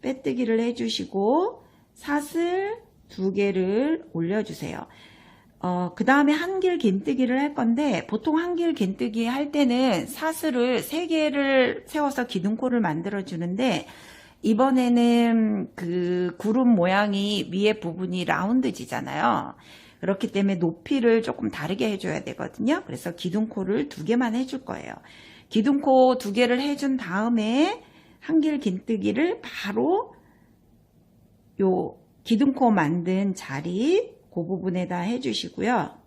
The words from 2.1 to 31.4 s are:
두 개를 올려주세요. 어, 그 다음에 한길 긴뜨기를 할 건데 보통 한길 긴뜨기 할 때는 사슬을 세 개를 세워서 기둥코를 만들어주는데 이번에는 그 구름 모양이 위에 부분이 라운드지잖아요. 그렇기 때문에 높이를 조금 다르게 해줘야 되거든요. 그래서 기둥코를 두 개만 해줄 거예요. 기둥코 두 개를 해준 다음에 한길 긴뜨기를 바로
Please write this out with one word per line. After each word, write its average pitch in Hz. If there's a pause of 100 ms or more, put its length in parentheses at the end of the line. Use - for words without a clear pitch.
두 190
개를 202
올려주세요. 175 (760)
어, 180
그 202
다음에 285
한길 359
긴뜨기를 247
할 294
건데 233
보통 302
한길 339
긴뜨기 220
할 285
때는 254
사슬을 254
세 339
개를 277
세워서 285
기둥코를 220
만들어주는데 185 (560)
이번에는 233
그 180
구름 240
모양이 202
위에 208
부분이 180
라운드지잖아요. 170 (460)
그렇기 190
때문에 196
높이를 226
조금 110
다르게 202
해줘야 180
되거든요. 226
그래서 170
기둥코를 208
두 -
개만 233
해줄 262
거예요. - (540)
기둥코 262
두 208
개를 247
해준 277
다음에 233 (360)
한길 302
긴뜨기를 214
바로 262 (1500)